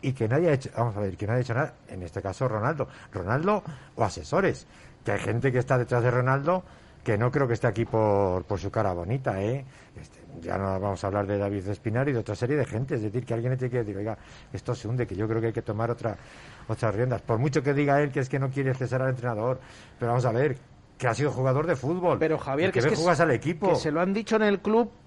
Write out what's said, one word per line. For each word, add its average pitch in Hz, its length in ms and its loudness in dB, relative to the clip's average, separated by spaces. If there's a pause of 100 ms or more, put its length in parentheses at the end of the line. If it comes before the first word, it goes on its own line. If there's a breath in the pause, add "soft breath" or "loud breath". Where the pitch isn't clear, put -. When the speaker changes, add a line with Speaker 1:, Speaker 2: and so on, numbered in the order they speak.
Speaker 1:
y 135 120 -2
que 117 140 -2
nadie 156 220 4
ha 147 40 6
hecho, - 220 -2
vamos 113 220 0
a 104 40 -2
ver, 95 140 -2
que 101 120 -6
nadie 120 120 2
ha - 40 0
hecho 117 100 -4
nada. 139 200 -2 (140)
En 95 160 -10
este 87 180 -8
caso, 98 260 -2
Ronaldo. 120 400 -2 (260 loud breath)
Ronaldo 147 500 0 (320 loud breath)
o 117 80 0
asesores, 151 640 0 (400 loud breath)
que - 80 0
hay 101 60 0
gente 113 320 0
que 123 80 2
está 127 180 2
detrás 120 260 2
de 123 80 4
Ronaldo 139 520 2 (400 loud breath)
que 107 140 2
no 123 140 2
creo 139 160 2
que 117 80 2
esté 117 100 -2
aquí 113 180 2
por, 101 600 4
por 101 160 -2
su 95 100 -6
cara 101 240 0
bonita, 98 480 -2
¿eh? 131 240 -2 (340 loud breath)
Este, - 200 -20 (200)
ya 90 200 -6
no 95 200 0
vamos 98 240 -4
a 101 40 0
hablar 101 180 0
de 101 140 0
David 101 280 -2
Espinar 113 400 -2
y 151 40 0
de 120 80 0
otra 107 160 -4
serie 123 200 -2
de 143 80 0
gente. 131 300 -4
Es 120 80 -2
decir, 107 240 -4
que - 80 -4
alguien 123 240 -2
tiene 127 140 -4
que 123 80 -2
decir, 104 180 -4
"Oiga, 104 180 -4 (380 loud breath)
esto - 220 -6
se - 120 -10
hunde", 123 200 -2
que - 80 -8
yo 107 120 -2
creo 113 140 0
que 113 60 0
hay 110 60 -2
que 113 100 -4
tomar 113 260 -2
otra, 117 260 -4 (520 loud breath)
otras 113 260 0
riendas. 117 300 0
Por 165 160 0
mucho 143 240 2
que 143 100 2
diga 143 300 4
él 139 80 -2
que 143 80 -2
es 131 100 -2
que 143 80 -2
no 135 140 0
quiere 135 240 0
cesar 127 260 -2
al 131 80 0
entrenador, 123 500 -2 (380 loud breath)
pero 117 140 0
vamos 123 140 2
a 120 60 4
ver, 131 280 2 (400)
que 123 80 0
ha 113 80 2
sido 135 160 0
jugador 131 340 2
de 165 100 2
fútbol. 156 440 0
Speaker 2:
Pero, 156 180 2
Javier, 143 320 0
Speaker 1:
Y - 20 -4
que - 20 -6
Speaker 2:
que 190 80 2
es 151 40 2
Speaker 1:
ve 147 60 4
Speaker 2:
que 214 60 2
Speaker 1:
jugas 165 200 4
Speaker 2:
se, 165 60 6
Speaker 1:
al 160 80 4
equipo. 160 380 0
Speaker 2:
que 165 80 6
se 165 140 0
lo 156 80 0
han 185 140 2
dicho 220 220 0
en 220 80 4
el 202 160 4
club 220 320 2 (160)